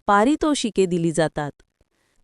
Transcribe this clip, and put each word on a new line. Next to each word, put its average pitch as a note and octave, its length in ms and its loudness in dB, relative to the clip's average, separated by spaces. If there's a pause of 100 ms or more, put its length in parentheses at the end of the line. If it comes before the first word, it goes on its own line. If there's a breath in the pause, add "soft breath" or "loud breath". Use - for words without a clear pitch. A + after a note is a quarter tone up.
पारितोषिके A#3 800 0
दिली E3+ 260 -2
जातात. D3+ 380 -4 (720)